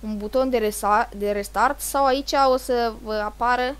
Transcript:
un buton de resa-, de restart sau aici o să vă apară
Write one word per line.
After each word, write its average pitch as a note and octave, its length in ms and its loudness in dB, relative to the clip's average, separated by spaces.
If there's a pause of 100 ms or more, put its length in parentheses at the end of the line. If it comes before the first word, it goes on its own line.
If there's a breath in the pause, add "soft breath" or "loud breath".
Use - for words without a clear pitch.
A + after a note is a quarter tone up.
un G#3+ 160 -6
buton B3+ 340 0
de B3 80 2
resa-, G#3+ 580 0
de G3+ 140 -2
restart G#3 500 0
sau C#4 240 0
aici C4+ 280 2 (160)
o B3+ 80 4
să A#3+ 360 0 (100)
vă G#3+ 120 -6
apară A#3+ 640 -2